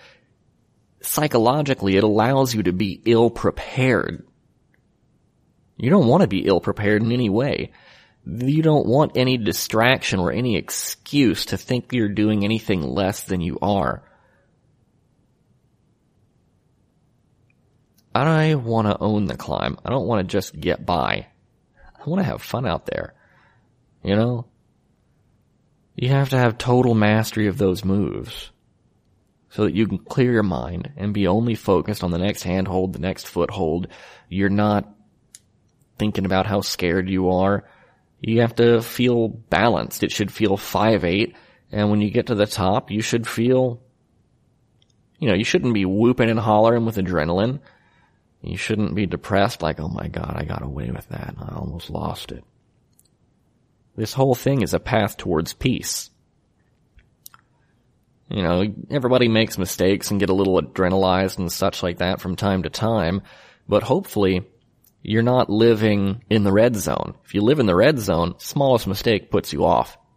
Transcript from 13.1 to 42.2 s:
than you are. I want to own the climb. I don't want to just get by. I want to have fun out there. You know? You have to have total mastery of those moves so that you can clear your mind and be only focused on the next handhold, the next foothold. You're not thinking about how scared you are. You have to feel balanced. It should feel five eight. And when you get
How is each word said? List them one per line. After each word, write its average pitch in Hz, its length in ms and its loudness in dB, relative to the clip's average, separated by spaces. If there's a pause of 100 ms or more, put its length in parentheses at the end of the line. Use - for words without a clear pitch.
than 90 180 -4
you 85 200 -4
are. 90 420 0 (4000)
I 156 420 2
want 113 320 0
to 98 120 0
own 104 280 0
the 67 100 -6
climb. - 480 -6
I - 60 -6
don't 123 160 -2
want 101 200 0
to - 40 -10
just 92 280 -4
get 82 260 -2
by. 60 420 -2 (680)
I - 140 -10
want 180 100 -2
to 175 80 0
have - 140 -6
fun 127 240 -6
out 85 220 -4
there. - 260 -8 (920)
You 98 120 0
know? 120 320 -2 (1500)
You 123 140 -2
have 139 200 2
to 135 80 0
have 120 200 2
total 123 380 4
mastery 107 520 2
of 95 120 -2
those 92 260 0
moves 92 640 -4 (1000)
so 107 140 -2
that 76 100 0
you 107 120 2
can 92 120 -4
clear 127 340 0
your 110 100 4
mind 85 540 -4
and 101 160 -4
be 98 140 2
only 113 280 2
focused 98 480 0
on 87 80 -2
the 85 60 -2
next 95 260 -4
handhold, 92 500 -2
the - 60 -12
next 92 280 -6
foothold. 87 600 -2 (420)
You're 98 200 0
not 104 420 0 (1080)
thinking 101 260 -2
about 95 220 0
how 101 140 0
scared 92 480 -2
you 92 200 0
are. 95 400 0 (500)
You 113 220 0
have 117 140 0
to 117 260 4
feel 120 460 0
balanced. 95 760 0
It - 100 -2
should 98 200 -4
feel 98 260 0
five 101 480 0
eight. 95 300 0 (360)
And 104 200 0
when 104 100 2
you 104 80 0
get 120 180 0